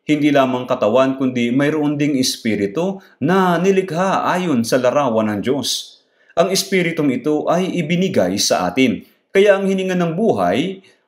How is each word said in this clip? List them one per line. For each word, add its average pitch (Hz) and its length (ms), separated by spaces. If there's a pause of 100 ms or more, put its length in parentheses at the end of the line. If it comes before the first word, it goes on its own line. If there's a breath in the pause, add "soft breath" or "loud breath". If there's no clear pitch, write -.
hindi 147 240
lamang 127 400
katawan, 131 480
kundi 123 320
mayroon 147 480
ding 147 240
espiritu 123 800 (240 loud breath)
na 180 320
nilikha 180 800
ayon 165 320
sa 147 80
larawan 123 560
ng 101 80
Diyos. - 560 (400 soft breath)
Ang 180 160
espiritong 165 560
ito 135 400
ay 175 240
ibinigay 160 640
sa 90 320
atin. 117 320 (320 soft breath)
Kaya 196 240
ang 196 80
hininga 190 320
ng 170 160
buhay 160 720 (240 soft breath)